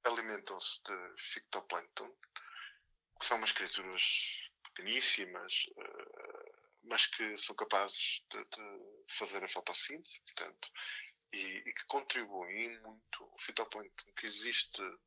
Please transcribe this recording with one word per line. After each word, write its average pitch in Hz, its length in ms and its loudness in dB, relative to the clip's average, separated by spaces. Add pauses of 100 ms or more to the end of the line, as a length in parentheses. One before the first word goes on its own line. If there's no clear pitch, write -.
alimentam-se 107 800 -2
de 92 400 -10
fitoplâncton, - 880 -6 (1080)
que - 80 2
são 120 100 6
umas 110 160 6
criaturas - 960 2 (160)
pequeníssimas, 185 1000 2 (100)
eh, - 760 -14 (320)
mas 117 220 10
que 107 300 -2
são 98 180 2
capazes - 760 2
de, 104 160 -8
de 101 600 -14
fazer 98 380 -2
a 92 40 -4
fotossíntese, - 760 0
portanto, - 500 -6 (600)
e, 101 40 -6
e 98 360 -8
que - 100 -8
contribuem 110 960 -4
muito. 110 500 -14
O - 120 -8
fitoplâncton - 720 -6
que - 100 -8
existe 113 560 0 (260)